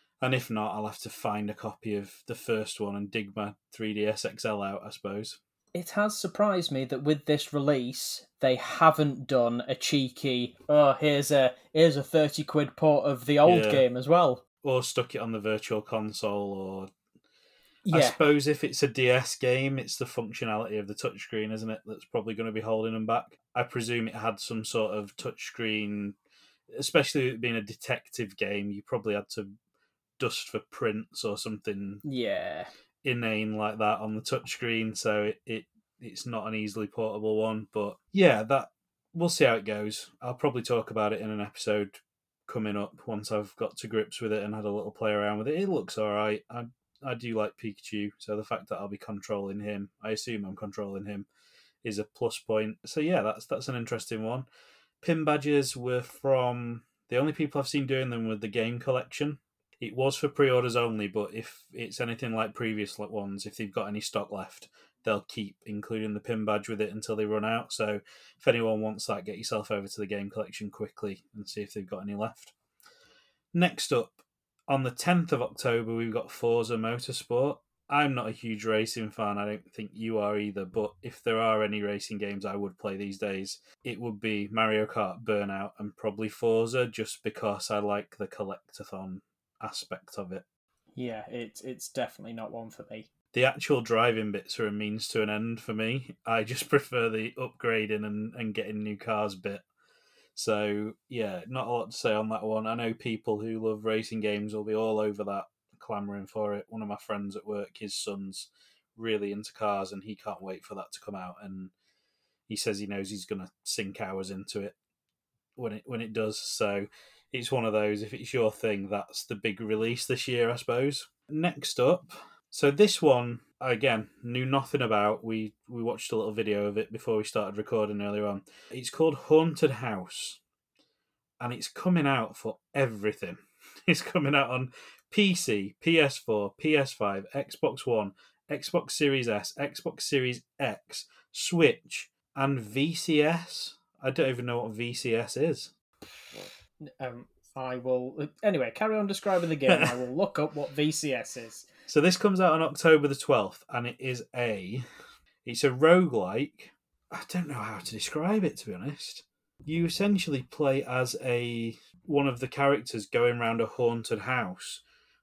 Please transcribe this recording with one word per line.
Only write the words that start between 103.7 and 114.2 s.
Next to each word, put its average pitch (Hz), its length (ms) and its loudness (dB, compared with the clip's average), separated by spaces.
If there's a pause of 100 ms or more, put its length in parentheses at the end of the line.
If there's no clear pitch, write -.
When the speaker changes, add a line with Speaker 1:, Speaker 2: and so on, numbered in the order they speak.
Speaker 1:
racing 110 360 -2
games 104 340 -2
will 107 100 -4
be 107 100 -2
all 110 240 2
over 104 260 0
that, 98 200 -4 (340)
clamouring 101 480 -8
for 104 280 -2
it. 101 140 -6
One 110 140 -10
of 104 60 -8
my 104 80 -6
friends 101 400 -6
at 104 100 -14
work, 104 320 -6
his 104 160 -8
son's 98 540 -8 (480)
really 107 340 -2
into 104 220 -10
cars, 98 400 -2
and 98 100 -10
he 104 140 -12
can't 95 260 -10
wait 92 220 -12
for 101 100 -16
that 95 180 -12
to - 80 -16
come 101 140 -10
out. 90 280 -12
And 95 280 -12 (800)
he 107 80 -8
says 101 240 -2
he 104 60 -8
knows 98 240 -6
he's 98 160 -10
gonna 95 240 -8 (120)
sink 98 380 -6
hours 95 300 -6